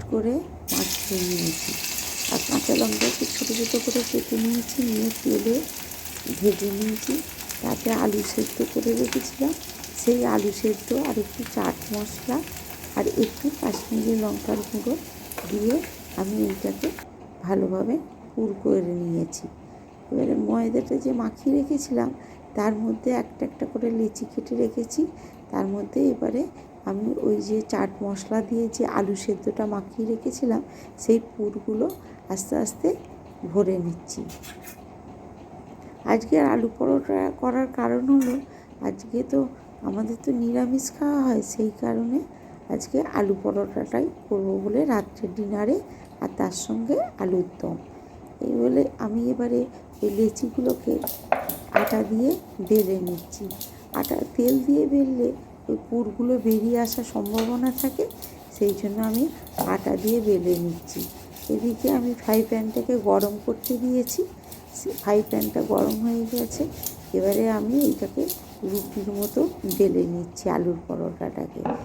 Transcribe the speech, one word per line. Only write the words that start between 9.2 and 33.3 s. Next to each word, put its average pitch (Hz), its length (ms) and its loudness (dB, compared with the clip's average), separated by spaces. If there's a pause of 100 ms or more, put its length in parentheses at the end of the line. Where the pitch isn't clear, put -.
সেই 240 280 4
আলু 208 260 4
সেদ্ধ 202 380 -2 (180)
আর 254 100 -2
একটু 208 240 -4 (140)
চাট 190 200 0 (160)
মশলা 214 460 -4 (580)
আর - 120 0
একটু - 420 2 (120)
কাশ্মীরি 226 540 0
লঙ্কার 214 420 0
গুঁড়ো 208 360 -2 (560)
দিয়ে 208 260 2 (420)
আমি 196 200 -2
এইটাকে 196 500 0 (560)
ভালোভাবে 190 520 2 (400)
পুর 220 140 0 (140)
করে 190 180 4
নিয়েছি। 170 640 -2 (680)
এবারে - 240 2
ময়দাটা 226 600 2
যে 262 160 0
মাখিয়ে 233 420 0
রেখেছিলাম, 277 540 2 (460)
তার 214 200 2
মধ্যে 220 360 0
একটা - 340 -2
একটা - 200 -6
করে 233 260 0
লেচি 220 340 0
কেটে - 300 -4
রেখেছি। 233 460 0 (500)
তার 196 160 0
মধ্যে 202 320 -2 (100)
এবারে 240 320 0 (440)
আমি 196 220 0 (140)
ওই 214 200 4
যে 214 200 0
চাট 202 280 0 (140)
মশলা 202 380 -2
দিয়ে 226 260 0
যে 226 180 0
আলু 202 300 0
সেদ্ধটা 208 500 -2
মাখিয়ে 208 420 -4
রেখেছিলাম, 226 540 0 (360)
সেই 226 220 6 (180)
পুরগুলো 214 480 0 (440)
আস্তে - 260 -2
আস্তে 320 400 2 (580)